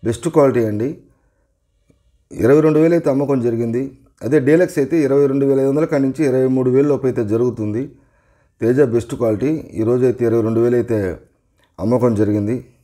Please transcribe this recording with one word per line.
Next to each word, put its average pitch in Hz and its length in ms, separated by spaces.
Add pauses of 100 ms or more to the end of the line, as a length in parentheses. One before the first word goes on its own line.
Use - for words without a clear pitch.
బెస్ట్ 113 240
క్వాలిటీ 139 360
అండి. 110 340 (1300)
ఇరవై 135 280
రెండు 156 180
వేలు 165 160
అయితే 160 160
అమ్మకం 135 300
జరిగింది. 117 580 (240)
అదే 139 180
డీలక్స్ 160 380
అయితే 151 240
ఇరవై 139 240
రెండు 139 200
వేల 135 140
ఐదు 135 80
వందల 147 160
కాడి 156 180
నుంచి 135 220
ఇరవై 131 220
మూడు 131 240
వేల 135 160
లోపు 135 200
అయితే 120 180
జరుగుతుంది. 113 680 (680)
తేజ 123 200
బెస్ట్ 117 340
క్వాలిటీ 120 600
ఈరోజు 120 300
అయితే 123 200
ఇరవై 113 160
రెండు 113 200
వేలు 120 140
అయితే 110 420 (640)
అమ్మకం 117 340
జరిగింది. 104 500 (200)